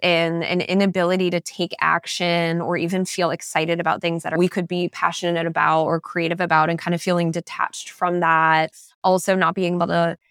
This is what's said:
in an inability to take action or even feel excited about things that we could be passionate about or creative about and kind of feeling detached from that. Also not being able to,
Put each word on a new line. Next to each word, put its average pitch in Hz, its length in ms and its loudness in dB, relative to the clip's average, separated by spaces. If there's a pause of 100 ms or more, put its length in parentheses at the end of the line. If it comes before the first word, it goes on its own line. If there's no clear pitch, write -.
in 170 400 2
an 180 200 -2
inability 185 680 2
to 175 100 0
take - 400 -6
action 170 840 0
or 170 160 -2
even 185 280 0
feel 175 240 -2
excited 165 500 -2
about 160 220 0
things 165 220 -2
that 165 140 -4
we 175 100 4
could 175 200 -2
be 175 220 -2
passionate 170 560 -2
about 160 380 2
or 160 160 0
creative 170 420 -4
about 160 300 2
and 165 80 -2
kind 175 160 -2
of 165 60 -4
feeling 175 280 0
detached - 640 -6
from 175 300 -2
that. 160 500 4 (320)
Also 190 320 2
not 175 180 2
being 180 220 -2
able 175 100 0
to, 170 320 0 (140)